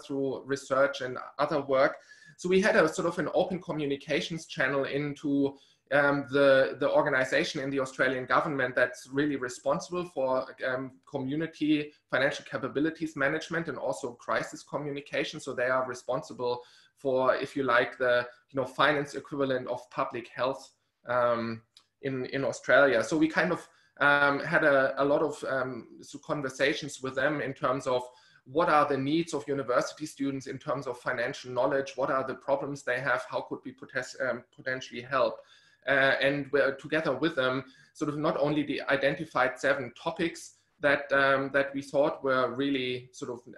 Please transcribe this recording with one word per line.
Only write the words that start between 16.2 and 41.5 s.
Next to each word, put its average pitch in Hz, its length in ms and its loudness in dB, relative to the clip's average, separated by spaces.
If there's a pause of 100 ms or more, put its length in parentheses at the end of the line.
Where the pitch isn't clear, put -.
for, 131 400 2
if - 180 -6
you 139 80 0
like, 127 360 2
the, 123 280 2 (240)
you 135 100 -4
know, 123 60 0
finance 147 480 0
equivalent 131 540 -2
of 127 220 -6
public 123 380 -6
health, 131 440 -4 (360)
um, 117 540 0 (420)
in, 131 220 -4
in 139 180 -2
Australia. 127 600 6
So 170 120 0
we 156 120 6
kind 175 240 0
of, - 160 -6 (320)
um, 143 400 6
had 160 240 2
a, 135 360 4
a 139 40 2
lot 147 180 4
of, - 220 -2
um, 127 420 -4 (140)
so - 180 -16
conversations 147 840 -2
with 131 120 -6
them 143 260 0
in 131 120 -4
terms 135 340 -2
of 127 160 0 (420)
what 156 240 0
are 147 200 6
the 143 80 2
needs 151 380 0
of 139 120 -6
university 139 600 -2
students 139 420 -6
in 135 100 -8
terms 135 280 -6
of 123 120 -6
financial 127 540 -6
knowledge, 135 440 0
what 139 140 0
are 135 160 0
the 131 80 -6
problems 143 480 -4
they 123 160 -2
have, 131 320 0
how 127 120 -4
could - 220 -8
we 127 80 -10
potes-, - 440 -8 (120)
um, 120 140 -4 (140)
potentially 131 460 -8
help? 123 340 0 (500)
Uh, 135 340 4
and 139 320 0
we're 139 220 4
together 151 400 -2
with 160 220 0
them, 131 280 0 (280)
sort 156 160 -4
of 147 100 -4
not 151 200 0
only 147 260 2
the 139 160 -4 (100)
identified 135 680 0
seven 139 420 0
topics - 540 -6 (260)
that, 143 320 0
um, 139 400 4